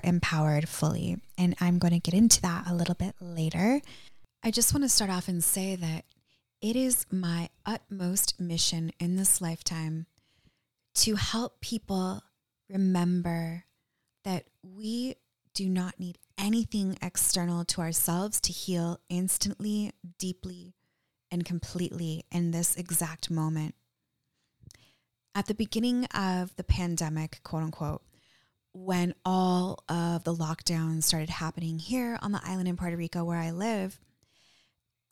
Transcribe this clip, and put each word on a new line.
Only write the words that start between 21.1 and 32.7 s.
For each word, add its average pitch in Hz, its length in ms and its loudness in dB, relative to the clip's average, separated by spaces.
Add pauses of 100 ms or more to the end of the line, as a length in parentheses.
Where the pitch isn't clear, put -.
and 175 140 0
completely 170 840 -4
in 175 220 2
this 170 240 0
exact 165 560 -4
moment. 156 440 -2 (1600)
At 202 140 -2
the 214 80 0
beginning 240 520 0
of 185 500 0
the 185 80 -8
pandemic, 160 760 0
quote 160 200 -4
unquote, 156 380 -6 (720)
when 180 420 0 (100)
all 185 640 2
of 170 360 0
the 170 100 0
lockdowns 160 680 -2
started 160 260 0
happening 165 500 -4
here 233 420 -4
on 202 120 -2
the - 100 -2
island 185 240 -2
in 180 80 0